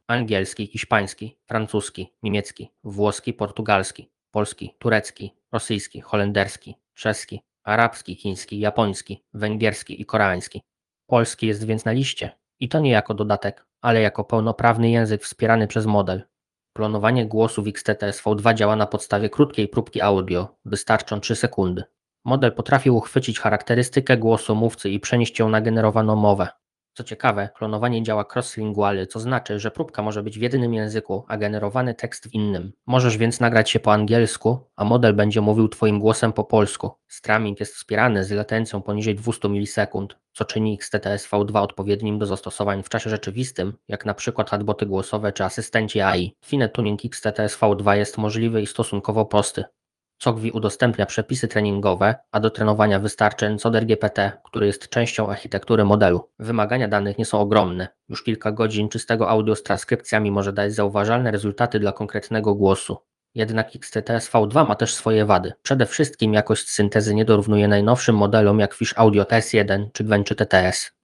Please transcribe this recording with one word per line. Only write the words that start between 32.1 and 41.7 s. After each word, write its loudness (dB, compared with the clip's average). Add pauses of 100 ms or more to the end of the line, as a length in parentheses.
w -12
innym. -4 (140)
Możesz 2
więc 0
nagrać 4
się 0
po 4
angielsku, 0
a -2
model 4
będzie 2
mówił 4
twoim 0
głosem 2
po -2
polsku. 0 (180)
Strumming -2
jest -10
wspierany 0
z -6
latencją -4
poniżej -4
dwustu -4
milisekund, -4 (160)
co -4
czyni -2
X -12
T -2
T -4
S -8
V 2
dwa 0
odpowiednim -4